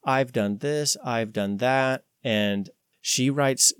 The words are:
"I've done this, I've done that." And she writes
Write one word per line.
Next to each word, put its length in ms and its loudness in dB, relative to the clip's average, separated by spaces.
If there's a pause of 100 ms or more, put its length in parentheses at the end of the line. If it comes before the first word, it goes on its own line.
"I've 280 0
done 260 0
this, 460 -2
I've 280 -2
done 260 -2
that." 460 0 (180)
And 460 0 (320)
she 300 0
writes 500 2